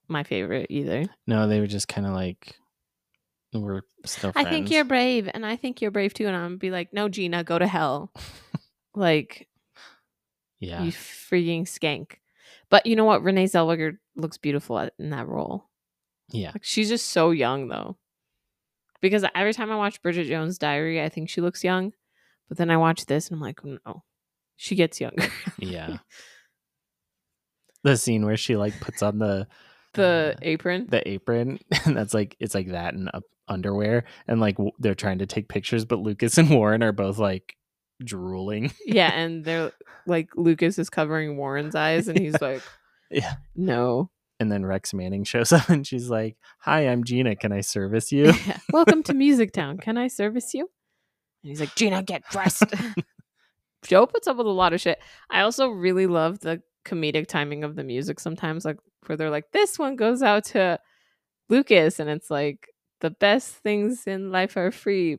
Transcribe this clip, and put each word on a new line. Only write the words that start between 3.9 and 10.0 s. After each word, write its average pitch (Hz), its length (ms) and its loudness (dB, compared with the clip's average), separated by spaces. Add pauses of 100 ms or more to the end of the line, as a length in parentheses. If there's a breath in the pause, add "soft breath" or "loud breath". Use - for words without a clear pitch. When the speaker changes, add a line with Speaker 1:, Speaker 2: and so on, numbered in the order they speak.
Speaker 2:
still - 300 -6
Speaker 1:
"I 285 80 2
think 311 240 -2
Speaker 2:
friends." - 40 -2
Speaker 1:
you're 302 140 2
brave, 247 480 0
and 226 120 -8
I 226 120 -6
think 247 240 -8
you're 208 100 -2
brave, 202 220 0
too." 214 140 -4
And 185 100 -2
I'm 175 140 -4
gonna 185 60 -10
be 190 140 -6
like, 175 220 -6
"No, 208 160 -2
Gina, 175 340 -4
go 170 160 0
to 180 80 4
hell." 156 480 -2
Speaker 2:
<laughs> - 560 -14 (240)
Speaker 1:
Like, 165 540 0 (1080 soft breath)